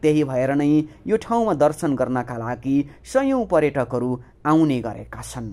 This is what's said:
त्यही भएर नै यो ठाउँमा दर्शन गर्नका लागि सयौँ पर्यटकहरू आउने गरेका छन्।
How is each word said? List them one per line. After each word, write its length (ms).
त्यही 220
भएर 300
नै 300
यो 100
ठाउँमा 380
दर्शन 400
गर्नका 420
लागि 400
सयौँ 420
पर्यटकहरू 640
आउने 340
गरेका 420
छन्। 300